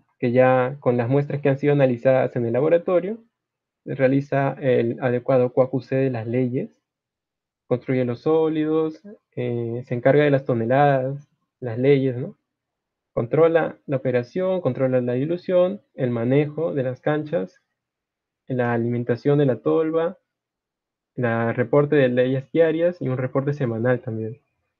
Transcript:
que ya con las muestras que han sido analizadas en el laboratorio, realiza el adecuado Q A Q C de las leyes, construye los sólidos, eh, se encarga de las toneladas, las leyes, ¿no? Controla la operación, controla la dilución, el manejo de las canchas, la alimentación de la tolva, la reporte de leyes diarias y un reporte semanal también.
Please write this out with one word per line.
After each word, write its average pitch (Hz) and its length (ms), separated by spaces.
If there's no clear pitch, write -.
que 120 140
ya 127 480
con 123 160
las 117 120
muestras 143 320
que 143 80
han 135 100
sido 147 140
analizadas 131 640
en 120 100
el 117 60
laboratorio, 170 680
realiza 139 760
el 123 400
adecuado 123 520
Q 131 100
A 127 80
Q 131 100
C 135 160
de 135 140
las 113 160
leyes, 127 560
construye 127 360
los 120 160
sólidos, 160 840
eh, 120 520
se 127 80
encarga 135 300
de 147 60
las 139 140
toneladas, 135 840
las 117 180
leyes, 131 380
¿no? 156 200
Controla 156 720
la 139 100
operación, 180 640
controla 127 400
la 123 140
dilución, 180 640
el 127 160
manejo 147 640
de 135 80
las 127 180
canchas, 151 600
la 123 260
alimentación 120 680
de 147 80
la 120 100
tolva, 160 600
la 117 380
reporte 143 440
de 131 120
leyes 127 440
diarias 165 480
y 135 80
un 127 80
reporte 135 380
semanal 123 460
también. 110 420